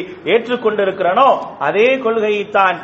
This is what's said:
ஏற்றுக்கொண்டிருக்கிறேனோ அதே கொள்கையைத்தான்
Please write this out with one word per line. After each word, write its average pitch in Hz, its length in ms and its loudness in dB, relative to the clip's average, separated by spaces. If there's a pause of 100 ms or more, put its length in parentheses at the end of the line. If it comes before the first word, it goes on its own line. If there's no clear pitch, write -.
(240)
ஏற்றுக்கொண்டிருக்கிறேனோ 208 1040 0 (300)
அதே 175 380 2
கொள்கையைத்தான் 208 880 0